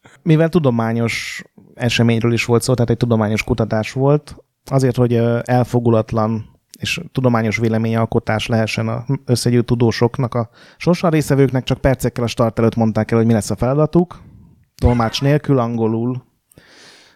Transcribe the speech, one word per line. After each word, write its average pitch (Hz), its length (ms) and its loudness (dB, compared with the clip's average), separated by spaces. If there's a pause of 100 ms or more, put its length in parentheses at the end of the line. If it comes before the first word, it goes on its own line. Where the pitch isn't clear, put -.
(220)
Mivel 160 260 4
tudományos 117 960 -2 (300)
eseményről 117 580 2
is 113 120 -2
volt 117 180 2
szó, 127 120 0
tehát 120 160 0
egy 117 60 2
tudományos 110 480 0
kutatás 110 480 -2
volt, 139 440 0 (280)
azért, 131 320 0
hogy, 123 160 2
ö, 117 320 2
elfogulatlan 113 1080 0 (260)
és - 220 -6 (120)
tudományos 117 440 0
véleményalkotás 113 920 -2
lehessen 110 420 -2
a 120 160 -6 (200)
összegyűlt 120 420 0
tudósoknak 120 680 0
a 117 160 -4 (260)
sorsa, 175 300 -2
a 165 40 2
résztvevőknek 135 540 0
csak - 140 -4
percekkel 123 460 -2
a - 20 -2
start 113 320 -2
előtt 113 180 2
mondták 110 340 0
el, 117 80 2
hogy 113 80 2
mi 117 60 4
lesz 107 180 0
a 107 60 -4
feladatuk. 147 680 0 (520)
Tolmács 120 480 0
nélkül, 139 360 2
angolul. 117 680 -2 (920)